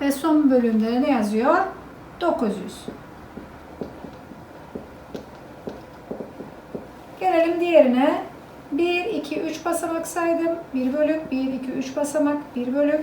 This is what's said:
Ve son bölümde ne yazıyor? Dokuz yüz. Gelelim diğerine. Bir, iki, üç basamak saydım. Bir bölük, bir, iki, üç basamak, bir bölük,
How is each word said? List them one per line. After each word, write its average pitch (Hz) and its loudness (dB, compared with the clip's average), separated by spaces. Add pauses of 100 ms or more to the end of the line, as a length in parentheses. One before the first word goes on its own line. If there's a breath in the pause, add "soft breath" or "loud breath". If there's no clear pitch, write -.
Ve 277 2
son 302 6
bölümde 233 4
ne 294 4
yazıyor? 226 4 (640)
Dokuz 247 2 (100)
yüz. - -10 (4000)
Gelelim 339 4
diğerine. 302 6 (500)
Bir, 349 2
iki, 320 -4
üç 320 -6
basamak 330 -2
saydım. 330 2 (180)
Bir 254 0
bölük, 302 2
bir, 262 0
iki, 254 -6
üç - -4
basamak, 294 2 (180)
bir 247 -2
bölük, 294 4